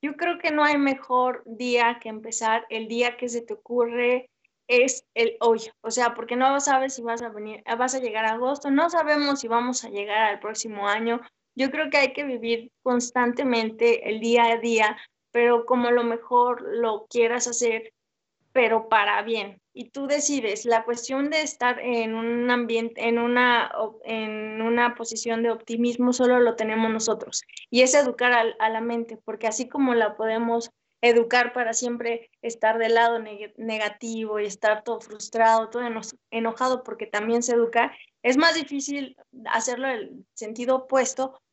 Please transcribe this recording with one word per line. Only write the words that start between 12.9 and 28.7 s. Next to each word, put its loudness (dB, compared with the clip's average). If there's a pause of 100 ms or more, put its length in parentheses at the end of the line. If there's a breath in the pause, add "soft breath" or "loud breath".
el -4
día 4
a 2
día, 0 (320 loud breath)
pero 4
como 2
lo 4
mejor 2
lo -4
quieras 0
hacer, -2 (580)
pero 2
para 2
bien. -6 (180)
Y -14
tú -8
decides, -2
la 2
cuestión -4
de 0
estar -2
en -2
un -2
ambiente, -2
en 2
una, 2 (320)
en -8
una 2
posición -4
de 2
optimismo, 0
solo 4
lo 4
tenemos 0
nosotros. -4 (280 loud breath)
Y 6
es 6
educar 4
al, 2
a 2
la -2